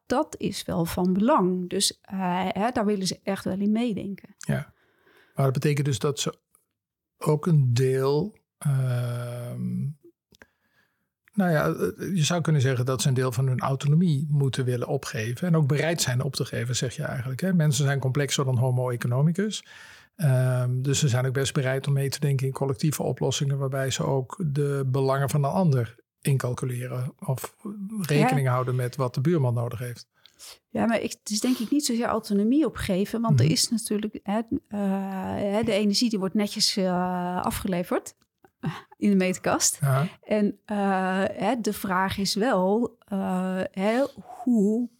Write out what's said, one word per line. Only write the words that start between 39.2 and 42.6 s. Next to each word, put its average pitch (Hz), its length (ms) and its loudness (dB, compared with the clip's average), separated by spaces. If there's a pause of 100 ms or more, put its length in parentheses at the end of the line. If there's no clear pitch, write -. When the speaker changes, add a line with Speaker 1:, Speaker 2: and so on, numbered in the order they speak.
Speaker 2:
Ja. 139 260 2 (160)
Speaker 1:
En, 208 420 0
eh, 208 120 -6 (560)
hè, 208 280 -2
de 208 120 -2
vraag 190 460 0
is 196 160 -2
wel, 208 640 2 (100)